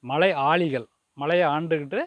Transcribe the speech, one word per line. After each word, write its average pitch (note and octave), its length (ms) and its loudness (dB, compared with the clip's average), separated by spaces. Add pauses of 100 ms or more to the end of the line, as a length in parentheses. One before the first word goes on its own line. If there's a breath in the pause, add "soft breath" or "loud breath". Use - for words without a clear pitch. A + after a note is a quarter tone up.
மலை D#3 300 2 (160)
ஆளிகள், D#3 400 0 (340)
மலையை E3+ 320 2
ஆண்டுகிட்டு D#3+ 520 -4